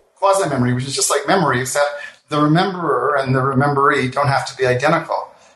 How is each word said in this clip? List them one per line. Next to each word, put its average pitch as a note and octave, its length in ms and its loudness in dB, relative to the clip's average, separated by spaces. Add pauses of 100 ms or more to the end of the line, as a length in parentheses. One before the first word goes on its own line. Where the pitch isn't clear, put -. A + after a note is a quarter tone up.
(160)
quasi-memory, D#3+ 580 2
which B2+ 120 -4
is C3 100 -6
just - 140 -2
like D3 180 -2
memory, D3+ 320 2
except C#3+ 280 0 (400)
the D3+ 100 -2
rememberer D3+ 840 0
and C3 140 -2
the - 20 2
rememberee C3+ 720 2
don't C#3 160 -2
have C3+ 220 0
to - 80 -12
be C3 100 0
identical." B2+ 680 0 (240)